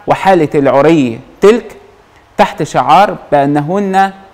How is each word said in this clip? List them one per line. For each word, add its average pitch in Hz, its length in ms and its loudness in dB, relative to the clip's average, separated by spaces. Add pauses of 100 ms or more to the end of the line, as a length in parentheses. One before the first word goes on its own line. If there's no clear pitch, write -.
وحالة 160 480 0
العري 139 680 0 (200)
تلك 220 360 0 (600)
تحت - 260 -4
شعار 160 540 0 (160)
بأنهن 185 800 -2 (220)